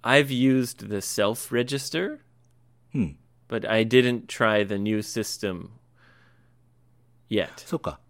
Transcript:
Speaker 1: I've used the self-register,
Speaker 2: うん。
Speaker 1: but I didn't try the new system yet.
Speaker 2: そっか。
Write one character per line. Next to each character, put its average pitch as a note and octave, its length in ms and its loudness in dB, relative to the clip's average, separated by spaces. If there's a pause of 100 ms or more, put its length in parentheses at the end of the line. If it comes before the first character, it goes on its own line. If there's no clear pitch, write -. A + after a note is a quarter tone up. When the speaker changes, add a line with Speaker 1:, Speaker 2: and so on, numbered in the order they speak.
Speaker 1:
I've C#3 260 4
used B2+ 600 0
the G#2 80 -4
self-register, B2+ 1200 -2 (760)
Speaker 2:
う C#3+ 40 -2
ん。 D2+ 180 -2 (320)
Speaker 1:
but A2+ 200 -6
I A2+ 180 4
didn't B2 400 4
try G#2+ 400 2
the G2+ 120 -4
new G#2+ 200 0
system G2 720 -6 (1600)
yet. G2 280 -2
Speaker 2:
そ - 220 -6
っ - 20 -4
か。 - 180 -8 (120)